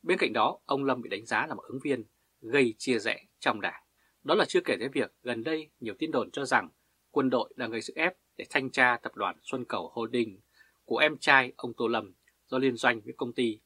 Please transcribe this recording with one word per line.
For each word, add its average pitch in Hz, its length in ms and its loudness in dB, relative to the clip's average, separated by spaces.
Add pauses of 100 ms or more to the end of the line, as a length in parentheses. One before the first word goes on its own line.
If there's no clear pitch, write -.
Bên 180 160 0
cạnh 135 140 0
đó, 117 340 2
ông 139 180 -2
Lâm 127 180 0
bị - 60 -12
đánh 107 180 -8
giá 117 200 0
là 147 80 -8
một 98 80 -14
ứng - 220 -12
viên 127 200 -2 (360)
gây 120 380 2
chia 123 200 0
rẽ 107 260 -2 (140)
trong 110 220 0
Đảng. - 220 -6 (400)
Đó 147 120 2
là 208 100 4
chưa - 160 2
kể 135 180 -2
tới 117 100 -4
việc 127 240 -4 (100)
gần 113 220 -6
đây 156 260 -6 (100)
nhiều 107 180 -6
tin 156 120 -4
đồn 123 200 -2
cho 139 140 -4
rằng 113 240 2 (420)
quân 135 200 2
đội 123 260 0
đang 120 140 -6
gây 113 100 -4
sức - 160 -10
ép 165 200 0 (200)
để - 140 -10
thanh 131 200 0
tra 123 260 4
tập - 200 -8
đoàn 98 260 -2
Xuân 127 220 -6
Cầu 95 300 -6
Holding 113 460 -2 (440)
của 117 140 -2
em 151 200 4
trai 131 380 6
ông 120 180 -8
Tô 117 140 -2
Lâm 107 240 -2 (340)
do 131 120 -2
liên 131 180 2
doanh 117 240 2
với 110 160 -14
công 123 160 -4
ty 113 340 -2